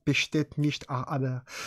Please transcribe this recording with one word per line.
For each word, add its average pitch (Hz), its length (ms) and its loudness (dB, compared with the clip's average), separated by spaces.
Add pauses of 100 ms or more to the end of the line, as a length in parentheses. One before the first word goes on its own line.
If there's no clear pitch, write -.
besteht 147 540 2
nicht. 147 280 0
Aber 127 560 -2 (240)